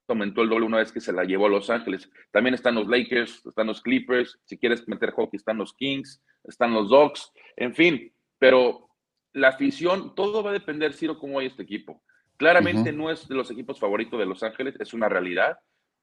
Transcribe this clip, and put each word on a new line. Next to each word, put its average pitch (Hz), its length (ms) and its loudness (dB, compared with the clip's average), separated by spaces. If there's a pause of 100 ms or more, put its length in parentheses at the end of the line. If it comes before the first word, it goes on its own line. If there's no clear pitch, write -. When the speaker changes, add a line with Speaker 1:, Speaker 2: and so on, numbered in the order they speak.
Speaker 1:
aumentó 107 360 -2
el 113 60 2
doble 113 160 2
una 113 140 0
vez 110 140 0
que 113 80 -10
se 104 120 -6
la 90 120 0
llevó 95 220 2
a 104 40 4
Los 98 180 0
Ángeles. 98 400 -4 (220)
También 123 240 2
están 120 220 0
los 104 100 -2
Lakers, 120 580 -2
están - 220 -4
los 110 160 -8
Clippers, 123 640 -2
si - 120 -16
quieres 117 300 0
meter 107 240 -4
hockey 110 260 -4
están 110 220 -6
los 98 160 -8
Kings, 139 480 -8 (220)
están - 280 -2
los 107 160 0
Dogs, 143 440 4 (240)
en 120 180 -6
fin. 160 380 2 (260)
Pero 127 500 4 (460)
la 135 140 4
afición, 156 680 -2
todo 208 280 -2
va 202 80 -4
a 202 40 -4
depender, 151 380 -4
Ciro, 156 260 -6
cómo 139 160 -10
vaya 131 140 -4
este 120 160 -14
equipo. - 380 -14 (340)
Claramente 156 540 4
Speaker 2:
Ujú. 147 80 -6
Speaker 1:
no 156 120 -4
es 160 160 -8
de 131 80 -8
los 127 160 -4
equipos 120 300 -14
favoritos 110 400 -2
de 98 60 -2
Los 92 160 -8
Ángeles, 110 360 -6
es 107 160 -12
una 113 140 0
realidad, 92 500 0 (440)